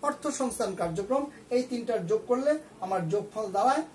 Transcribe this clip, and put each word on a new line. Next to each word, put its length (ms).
অর্থ 140
সংস্থান 300
কার্যক্রম, 420
এই 140
তিনটার 300
যোগ 200
করলে 220
আমার 160
যোগফল 340
দাঁড়ায় 260